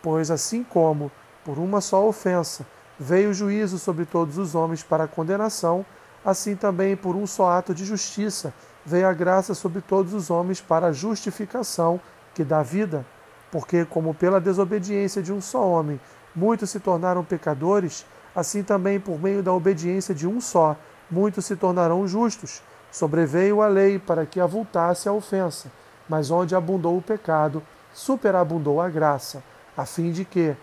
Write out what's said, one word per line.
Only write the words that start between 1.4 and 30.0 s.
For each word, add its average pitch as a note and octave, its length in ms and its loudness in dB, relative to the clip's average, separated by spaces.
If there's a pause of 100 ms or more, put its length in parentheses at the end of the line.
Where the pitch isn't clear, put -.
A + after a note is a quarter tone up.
por C#3+ 140 -8
uma F#3+ 240 0
só G3 260 2
ofensa, F3+ 560 -2 (360)
veio F#3 320 2
o - 20 -2
juízo G3+ 460 0
sobre E3+ 260 -2
todos E3 320 -2
os F3+ 160 -4
homens E3 300 0
para D#3+ 220 0
a - 20 -10
condenação, F#3 760 -2 (400)
assim G3 320 0
também F#3+ 400 0
por F#3 200 -4
um G3+ 100 -2
só F#3 240 2
ato F3+ 240 2
de F3 100 -6
justiça G3 720 -6 (320)
veio F3+ 220 2
a F#3 60 4
graça F3+ 420 2
sobre F3+ 260 -6
todos F#3+ 320 0
os F#3+ 160 -4
homens F3+ 320 0
para E3 260 2
a D#3 60 2
justificação F#3+ 1040 -4 (360)
que E3+ 80 -2
dá D#3 180 2
vida. D#3 420 -4 (480)
Porque, E3+ 320 0
como D#3+ 300 -2
pela F#3 260 2
desobediência G3 840 0
de F3+ 100 -6
um G3 80 -4
só A#3 260 0
homem D3+ 320 0 (360)
muitos G#3 340 0
se G3+ 100 -8
tornaram F3+ 440 0
pecadores, E3 800 -2 (300)
assim F3+ 260 -2
também G3 380 0
por F#3+ 200 -6
meio G3 220 0
da F#3 100 0
obediência F3+ 640 0
de D#3 140 -4
um A3+ 120 -2
só D#3+ 360 4 (340)
muitos F#3+ 360 0
se G3 100 -4
tornarão F3+ 520 2
justos. G3+ 540 -2 (300)
Sobreveio E3+ 680 2
a G#3+ 60 4
lei G3 300 4
para E3 280 0
que - 120 -8
avultasse F3+ 720 0
a G3+ 60 0
ofensa, F#3+ 580 -4 (380)
mas D#3 200 0
onde F3 240 2
abundou F3 440 0
o F3+ 40 -2
pecado, D#3 640 0 (300)
superabundou E3+ 880 2
a F3+ 80 0
graça, D3 520 -2 (360)
a C3+ 80 -4
fim E3+ 260 -2